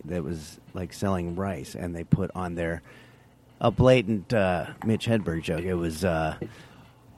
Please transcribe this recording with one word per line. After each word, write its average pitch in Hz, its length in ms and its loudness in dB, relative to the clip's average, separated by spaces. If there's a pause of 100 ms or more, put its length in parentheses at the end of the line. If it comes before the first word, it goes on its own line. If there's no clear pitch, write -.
that 85 180 -4
was, 78 340 -8 (160)
like, 90 180 -8
selling 90 440 -2
rice, 95 400 -6
and 87 180 -6
they 85 100 -8
put 92 300 0
on 90 220 -4
there 85 260 -2 (760)
a 117 100 4
blatant, 117 640 4
uh, 92 320 2 (180)
Mitch 110 220 2
Hedberg 85 360 0
joke. 85 200 -2
It 92 120 0
was, 85 300 0
uh, 80 320 2 (800)